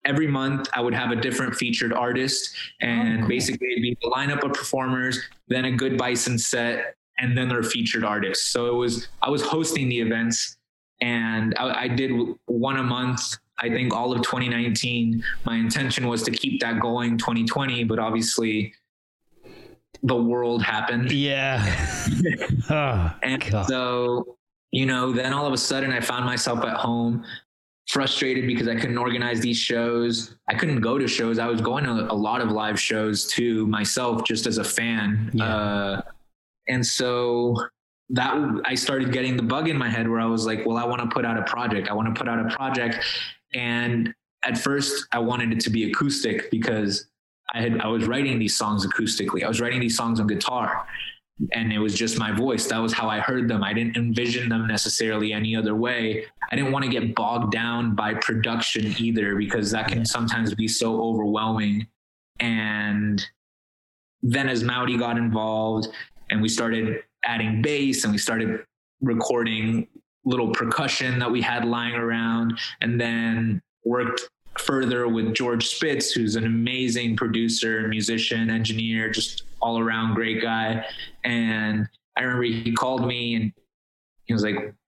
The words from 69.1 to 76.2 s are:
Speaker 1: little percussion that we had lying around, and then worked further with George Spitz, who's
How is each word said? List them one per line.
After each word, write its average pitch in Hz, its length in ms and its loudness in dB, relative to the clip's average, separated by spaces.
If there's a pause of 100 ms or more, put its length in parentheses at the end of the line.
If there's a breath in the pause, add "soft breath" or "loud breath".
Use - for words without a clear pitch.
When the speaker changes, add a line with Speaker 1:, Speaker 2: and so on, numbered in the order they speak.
Speaker 1:
little 123 260 2
percussion 123 680 0
that 120 120 0
we 120 100 0
had 120 240 0
lying 117 300 -2
around, 117 640 0 (220 loud breath)
and 120 200 2
then 113 600 0 (240)
worked 120 440 0 (280)
further 127 500 2
with 113 260 2
George 120 340 0
Spitz, - 440 0
who's 110 240 2